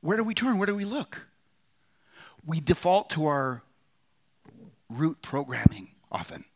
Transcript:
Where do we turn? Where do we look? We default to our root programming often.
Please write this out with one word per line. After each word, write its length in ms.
Where 160
do 60
we 100
turn? 240
Where 80
do 100
we 80
look? 440
We 160
default 520
to 160
our 340
root 320
programming 720
often. 340